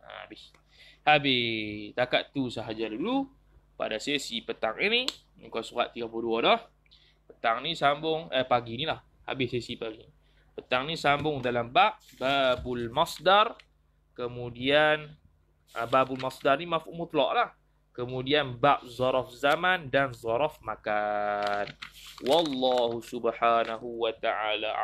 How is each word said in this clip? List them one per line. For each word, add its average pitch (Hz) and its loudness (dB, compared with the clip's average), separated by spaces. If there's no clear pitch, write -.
Ha, 101 -16
habis. - -20
Habis. 113 2
Takat - 0
tu 127 -2
sahaja 110 -6
dulu 202 -2
pada 110 -4
sesi 127 -4
petang 110 -4
ini. 233 0
Muka 113 -6
surat 117 -2
tiga 117 -6
puluh 113 -2
dua - 2
dah. 214 4
Petang 120 -2
ni 165 -4
sambung, 156 0
eh, 127 0
pagi 117 0
ni 147 -4
lah. 147 -4
Habis 127 -2
sesi 117 -8
pagi. 110 -10
Petang 127 -2
ni 160 -6
sambung 147 2
dalam 120 -2
bab, 196 4
babul 123 0
masdar. 180 2
Kemudian, 135 0
ah, 117 -4
babul 131 2
masdar 139 0
ni 175 -10
maf'ul 165 -4
mutlak 165 0
lah. 233 2
Kemudian 127 -2
bab 139 4
zaraf 127 0
zaman 165 0
dan 135 2
zaraf 117 -2
makan. 104 -2
Wallahu 127 2
subhanahu 117 0
wa 113 2
ta'ala 107 -2